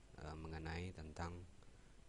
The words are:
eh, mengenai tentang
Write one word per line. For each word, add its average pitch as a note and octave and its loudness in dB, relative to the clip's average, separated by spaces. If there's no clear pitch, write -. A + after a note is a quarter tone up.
eh, D2+ 0
mengenai D#2+ 4
tentang E2+ 2